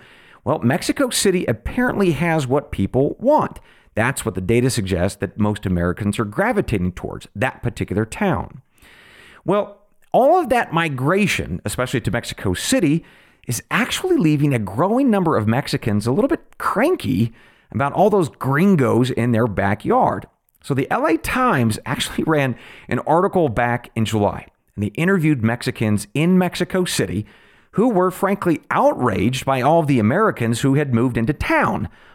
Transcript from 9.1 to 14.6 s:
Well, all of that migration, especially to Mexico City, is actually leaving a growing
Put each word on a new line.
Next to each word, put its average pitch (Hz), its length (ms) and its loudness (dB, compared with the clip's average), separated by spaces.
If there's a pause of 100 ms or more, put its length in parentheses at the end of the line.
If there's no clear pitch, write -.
Well, 202 360 -2 (320)
all 277 280 6
of 285 100 -2
that 233 240 0
migration, 151 920 0
especially 123 360 -2
to 110 100 -2
Mexico - 420 -4
City, 160 500 0 (440)
is 117 140 -6 (100)
actually 277 460 -2
leaving 151 360 2
a 120 60 0
growing 180 500 0